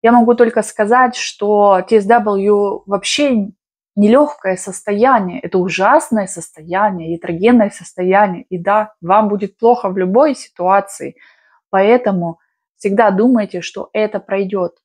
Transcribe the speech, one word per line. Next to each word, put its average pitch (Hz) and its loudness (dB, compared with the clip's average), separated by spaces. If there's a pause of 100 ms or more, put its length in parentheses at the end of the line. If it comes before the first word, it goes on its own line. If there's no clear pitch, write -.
я 226 4
могу 240 4
только 226 2
сказать, 240 0
что 202 0
Т 226 4
С 196 -2
W 202 0
вообще 208 -2 (440)
нелёгкое 208 2
состояние, 202 -2
это 190 -4
ужасное 196 0
состояние, 170 -6
ятрогенное 202 0
состояние. 185 -2
И 185 -8
да, 208 -2
вам 196 2
будет 202 -6
плохо 233 0
в 190 -6
любой 233 0
ситуации, - -4 (540)
поэтому 196 0 (380)
всегда 208 0
думайте, 202 0
что - -14
это 214 -4
пройдёт. 190 -6